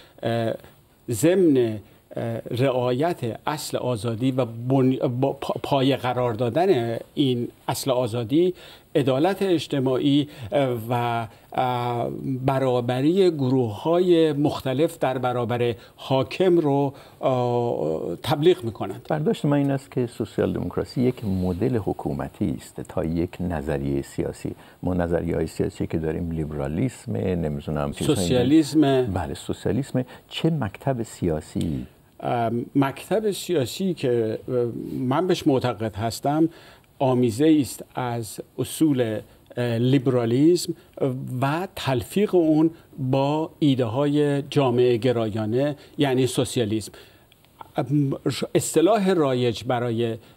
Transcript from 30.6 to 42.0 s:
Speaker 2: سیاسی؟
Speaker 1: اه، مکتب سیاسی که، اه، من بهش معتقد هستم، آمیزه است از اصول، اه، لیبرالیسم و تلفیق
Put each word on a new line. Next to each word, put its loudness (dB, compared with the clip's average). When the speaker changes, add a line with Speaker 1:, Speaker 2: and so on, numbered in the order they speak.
Speaker 2:
سیاسی؟ -4
Speaker 1:
اه، -2
مکتب 0
سیاسی -2
که، 0
اه، -2
من 0
بهش 0
معتقد 0
هستم، 0
آمیزه 4
است -8
از -6
اصول، 0
اه، 0
لیبرالیسم 2
و 0
تلفیق 0